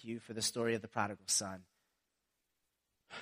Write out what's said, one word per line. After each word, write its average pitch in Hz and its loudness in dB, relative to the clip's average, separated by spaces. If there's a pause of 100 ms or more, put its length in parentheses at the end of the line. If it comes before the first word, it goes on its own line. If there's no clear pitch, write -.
you 113 -4
for 113 -10
the 110 -2
story 117 2
of 110 0
the 113 -12
prodigal 101 -2
son, 95 0 (1600)